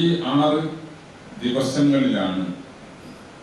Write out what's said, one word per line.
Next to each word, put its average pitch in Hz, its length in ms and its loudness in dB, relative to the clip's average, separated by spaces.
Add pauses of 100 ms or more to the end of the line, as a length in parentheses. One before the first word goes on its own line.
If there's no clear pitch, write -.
(380)
ആറ് 151 240 4 (840)
ദിവസങ്ങളിലാണ് 123 1000 2 (1000)